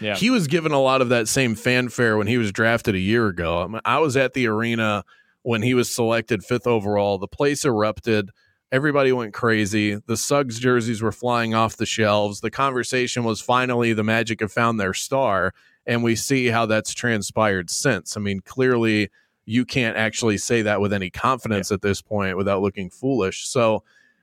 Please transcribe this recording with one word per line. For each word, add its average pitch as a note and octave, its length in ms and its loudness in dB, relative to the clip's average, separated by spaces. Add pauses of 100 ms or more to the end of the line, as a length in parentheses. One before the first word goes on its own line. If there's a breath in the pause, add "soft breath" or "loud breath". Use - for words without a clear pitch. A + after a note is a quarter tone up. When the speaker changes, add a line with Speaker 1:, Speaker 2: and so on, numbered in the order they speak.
Speaker 1:
Yeah. G#2+ 160 -2
Speaker 2:
he F#3+ 120 0
was G#3 200 2
given D#3 240 0
a C#3 80 4
lot C3 200 4
of B2 100 0
that A#2 180 2
same B2+ 260 2
fanfare B2 640 2
when G#2 80 0
he A#2+ 100 2
was A2 140 0
drafted A2+ 460 0
a F#2 40 0
year G#2+ 280 2
ago. E2+ 340 -2
I F2+ 60 -4
mean, A2 160 -8
I B2+ 160 2
was C#3 160 2
at C3 180 0
the B2+ 140 0
arena A2 560 0 (380 soft breath)
when A#2 200 -2
he B2 100 2
was A#2+ 220 2
selected A2+ 500 0
fifth B2 220 -2
overall. G2+ 500 2
The F#2+ 120 -6
place D3 360 -2
erupted. G#2+ 680 0 (420)
Everybody C#3 400 2
went A#2 200 -2
crazy. G#2+ 640 0
The A2+ 220 -6
Suggs C3+ 420 -2
jerseys A#2+ 420 0
were A2 120 -2
flying A#2 420 -2
off A2 220 0
the G#2+ 100 -4
shelves. G#2 540 0
The A2+ 100 -6
conversation B2 720 -2
was, A2+ 180 -2
"Finally, B2 520 2
the G#2+ 100 0
Magic A2 380 0
have G#2+ 120 -2
found A#2 280 0
their F#2+ 120 0
star," G2 600 0 (320 soft breath)
and A#2 160 0
we A#2 140 2
see B2+ 300 0
how A#2 200 2
that's G#2+ 260 0
transpired G#2 760 -2
since. - 460 -2
I G#2+ 40 -8
mean, G2+ 200 -4
clearly, A2+ 720 0 (380)
you A#2 160 2
can't A2+ 320 -2
actually A2 400 0
say A#2 260 0
that G#2 180 0
with G2+ 120 0
any F#2+ 160 -4
confidence A2+ 600 -2
Speaker 1:
Yeah. G2+ 60 0
Speaker 2:
at F#2+ 60 -6
this G2+ 200 -2
point F#2+ 340 -2
without G2 240 0
looking G2 300 -4
foolish. B2+ 560 -2
So A2+ 380 0 (380 soft breath)